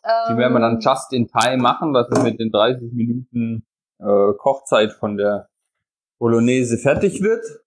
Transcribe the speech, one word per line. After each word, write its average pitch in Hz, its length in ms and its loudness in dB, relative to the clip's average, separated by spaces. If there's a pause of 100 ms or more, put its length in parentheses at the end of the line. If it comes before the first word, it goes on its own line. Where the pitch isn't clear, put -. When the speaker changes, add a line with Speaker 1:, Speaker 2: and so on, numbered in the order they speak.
Speaker 1:
Die 226 320 -2
werden 123 160 2
wir 117 80 2
dann 113 140 2
Speaker 2:
Ähm, 113 60 -4
Speaker 1:
just 131 320 0
in 120 160 -2
time 123 300 0
machen, 135 340 0
dass 120 180 0
es 113 120 2
mit 110 180 -2
den 113 100 -2
dreißig 117 420 0
Minuten, 120 760 -4 (340)
äh, - 380 2
Kochzeit 113 540 0
von 104 240 -6
der 104 320 -2 (720)
Bolognese 117 600 0
fertig 185 440 -2
wird. 226 220 -2 (220)